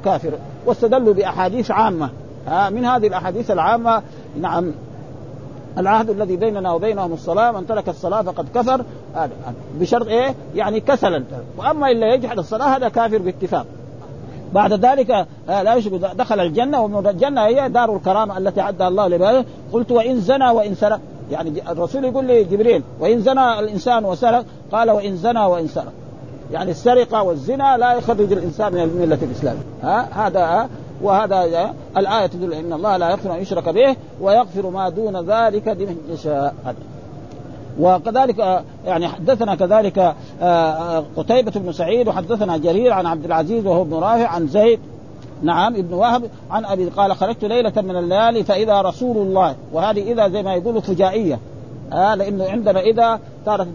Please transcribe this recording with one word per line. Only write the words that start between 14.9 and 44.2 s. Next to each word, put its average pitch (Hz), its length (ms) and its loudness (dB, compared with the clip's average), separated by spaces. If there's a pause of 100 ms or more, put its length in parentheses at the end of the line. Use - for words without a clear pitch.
آه، 190 140 0
لا 220 120 4
يشرك، 208 260 0
دخل 196 400 -2
الجنة، 233 420 0
ومن 208 240 -2
الجنة 233 340 2
هي 247 280 4
دار 233 280 2
الكرامة 196 420 0
التي 190 220 0
أعدها 185 280 0
الله 196 180 2
لعباده. 190 380 4 (280)
قلت: 233 180 0
"وإن 240 300 2
زنى 254 300 4
وإن 214 240 2
سرق"، 208 260 2 (300)
يعني 160 200 -4
ج-، 151 180 -6
الرسول 170 360 -2
يقول 254 240 0
لجبريل: 208 540 4 (180)
"وإن 220 200 4
زنى 247 380 4
الإنسان 214 460 0
وسرق"، 226 400 2 (280)
قال: 226 180 4
"وإن 202 260 0
زنى 220 280 2
وإن 175 240 2
سرق"، 120 240 -8 (600)
يعني 175 180 -4
السرقة 233 520 4
والزنا 220 540 2
لا 240 180 4
يخرج 208 380 0
الإنسان 185 400 0
من 175 280 0
ملة 170 220 2
الإسلام. 127 340 -4 (260)
ها؟ 202 440 0
هذا، 185 180 0
ها؟ 196 240 2 (340)
وهذا، 196 340 2
ها؟ 170 380 0 (220)
الآية 196 300 2
تدل: 175 260 -6
"إن 160 200 -6
الله 185 240 0
لا 175 140 0
يغفر 190 240 -2
أن 175 60 -6
يشرك 185 280 -4
به 247 280 4 (240)
ويغفر 196 500 2
ما 185 180 -2
دون 196 280 -4
ذلك 208 520 0
لمن 190 280 -4 (140)
يشاء". 143 440 -2 (1300)
وكذلك، 214 600 2
آه، 185 220 2 (240)
يعني 170 220 -2
حدثنا 202 460 0
كذلك، 196 440 2
آه، 170 160 4 (280)
آه، 165 600 0 (120)
قتيبة 220 380 2
بن 185 180 -4
سعيد، 214 360 0
وحدثنا 185 480 -2
جرير 185 360 4
عن 185 140 0
عبد 165 180 -4
العزيز 170 420 0
وهو 180 160 4
ابن 156 120 -4
رافع 226 340 2